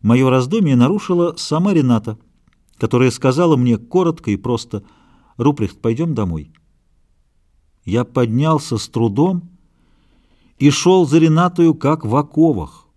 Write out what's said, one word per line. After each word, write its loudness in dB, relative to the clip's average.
Моё 2
раздумье 0
нарушила 0
сама -2
Рената, -2
которая 0
сказала 0
мне 0
коротко -4
и 0
просто: -8
«Руприхт, -2
пойдём -2
домой». -6
Я -2
поднялся -2
с -10
трудом -2
и 6
шёл 2
за 2
Ренатою, 2
как -2
в -2
оковах. -2